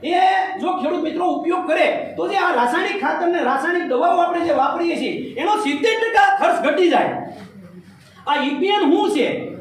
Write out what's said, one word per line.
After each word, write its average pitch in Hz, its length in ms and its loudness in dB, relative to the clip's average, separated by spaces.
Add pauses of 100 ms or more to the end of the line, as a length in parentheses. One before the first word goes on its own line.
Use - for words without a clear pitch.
એ 359 120 2 (420)
જો 294 60 -2
ખેડૂત 330 360 -2
મિત્રો 349 240 -2
ઉપયોગ 330 400 -2
કરે - 500 0
તો 339 100 -2
જે 403 100 -4
આ 339 180 0
રાસાયણિક 247 460 0
ખાતર 320 260 0
ને 349 160 0
રાસાયણિક 339 400 0
દવાઓ 339 340 2
આપણે 339 280 0
જે 302 80 2
વાપરીએ 302 420 0
છીએ - 460 -6
એનો 392 100 0
સિત્તેર 302 400 0
ટકા - 460 2
ખર્ચ - 340 2
ઘટી 349 180 4
જાય. - 320 0 (1040)
આ 285 160 0
ઈ 277 60 0
પી 349 180 0
એમ 403 240 4
શું 392 200 2
છે? - 280 0 (220)